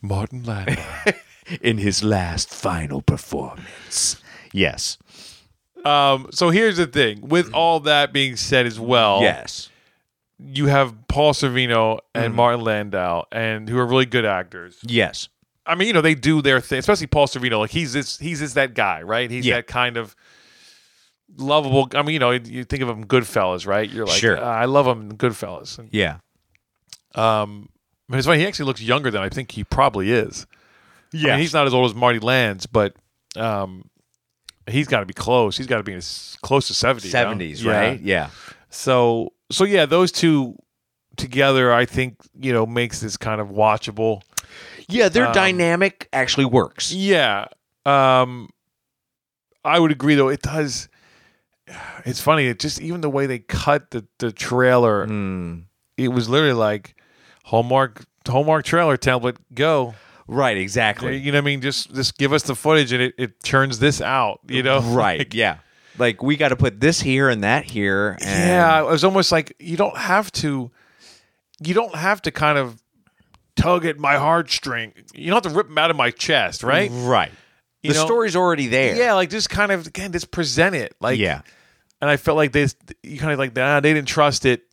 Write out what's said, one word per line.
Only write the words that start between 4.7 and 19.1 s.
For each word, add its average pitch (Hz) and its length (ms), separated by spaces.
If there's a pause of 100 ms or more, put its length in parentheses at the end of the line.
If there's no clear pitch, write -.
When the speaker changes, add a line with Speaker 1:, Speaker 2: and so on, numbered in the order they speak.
Speaker 1:
Um, 139 480
so 175 160
here's 196 300
the 170 80
thing. 120 420
With 165 240
all 165 280
that 147 300
being 135 260
said 127 280
as 113 160
well, 113 400
Speaker 2:
Yes. 80 480 (680)
Speaker 1:
you 139 300
have 139 260 (140)
Paul 147 260
Sorvino 120 640 (160)
and 117 180
Speaker 2:
Mm. 117 40
Speaker 1:
Martin 120 280
Landau, 95 680
and 110 380
who 120 100
are 123 60
really 127 220
good 120 180
actors. 90 580
Speaker 2:
Yes. 117 460 (380)
Speaker 1:
I 165 80
mean, 190 140
you 233 40
know, 175 80
they 160 140
do 151 260
their 135 220
thing, 131 160
especially 170 300
Paul 143 180
Sorvino. 123 320
Like, 107 140
he's 156 200
this, 135 260
he's 151 220
this, 143 140
that 135 180
guy, 98 300
right? 110 280